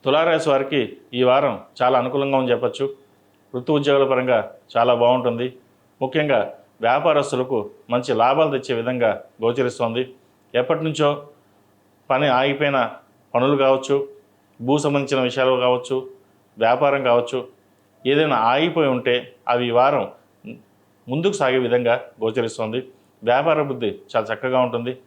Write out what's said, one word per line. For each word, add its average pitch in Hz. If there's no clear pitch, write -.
తులారాశి 156
వారికి 135
ఈ 127
వారం 127
చాలా 127
అనుకూలంగా 135
ఉందని 127
చెప్పొచ్చు. 127
వృత్తి 127
ఉద్యోగాల 139
పరంగా 127
చాలా 123
బాగుంటుంది. 120
ముఖ్యంగా 131
వ్యాపారస్తులకు 131
మంచి 123
లాభాలు 139
తెచ్చే 123
విధంగా 117
గోచరిస్తోంది. 120
ఎప్పటి 151
నుంచో 147
పని 139
ఆగిపోయిన 139
పనులు 135
కావచ్చు, 135
భూ 131
సంబంధించిన 139
విషయాలు 131
కావచ్చు, 123
వ్యాపారం 127
కావచ్చు, 120
ఏదైనా 147
ఆగిపోయి 143
ఉంటే 123
అవి 123
ఈ 117
వారం 123
ముందుకు 165
సాగే 131
విధంగా 120
గోచరిస్తోంది. 113
వ్యాపార 147
బుద్ధి 123
చాలా 110
చక్కగా 127
ఉంటుంది. 120